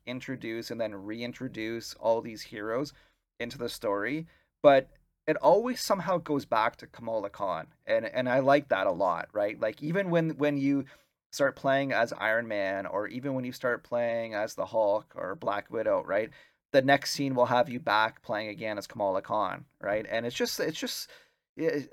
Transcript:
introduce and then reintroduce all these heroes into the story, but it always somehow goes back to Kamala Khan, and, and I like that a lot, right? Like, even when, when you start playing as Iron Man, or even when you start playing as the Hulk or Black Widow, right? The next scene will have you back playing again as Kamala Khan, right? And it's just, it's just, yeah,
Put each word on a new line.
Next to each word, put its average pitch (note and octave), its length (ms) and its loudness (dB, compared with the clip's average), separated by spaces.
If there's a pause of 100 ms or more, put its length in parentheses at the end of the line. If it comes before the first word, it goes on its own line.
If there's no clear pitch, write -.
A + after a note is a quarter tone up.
introduce A#2+ 640 -8
and A2+ 80 -6
then G#2+ 120 -2
reintroduce A2+ 1000 -8
all A2+ 260 2
these A2+ 220 -12
heroes A2+ 500 -6 (460)
into B2 200 -8
the A#2+ 100 -4
story, A2+ 580 -2 (340)
but C#3 280 8 (400)
it D#3 80 4
always A3+ 440 4
somehow F3+ 380 0
goes C#3+ 260 -2
back A2+ 320 2
to - 120 -20
Kamala A2+ 420 -6
Khan, E2+ 380 -6 (180)
and, A2+ 180 2
and B2+ 240 -2
I B2+ 120 4
like C#3 300 4
that G2 180 2
a F#2 40 2
lot, F2 400 0
right? G#2 260 -2
Like, A2 220 -4
even E3+ 300 -2
when, E3 200 4
when C#3+ 280 0
you C#3 260 2 (480)
start C#3 240 0
playing C#3 360 2
as A#2 200 2
Iron A2+ 360 0
Man, G2 380 -2
or G2+ 200 -2
even C3 280 -6
when B2+ 100 -4
you B2+ 80 -8
start B2 320 -2
playing A#2 500 -2
as G#2+ 200 -2
the F#2+ 120 -6
Hulk G#2+ 480 2
or F2+ 220 -6
Black G2+ 340 -4
Widow, G#2+ 340 0
right? G#2 260 -2 (420)
The C3+ 100 6
next C#3 300 2
scene C3+ 220 -2
will B2 120 4
have A#2+ 220 4
you A#2+ 120 -6
back A2 420 2
playing G#2+ 260 -6
again G#2 300 -6
as - 80 -10
Kamala G2 360 0
Khan, F#2 420 -2 (160)
right? G#2 300 -2
And A#2 160 -2
it's B2 100 -6
just, - 240 -2
it's D#3+ 180 -2
just, - 320 -8 (460)
yeah, D3 240 0 (120)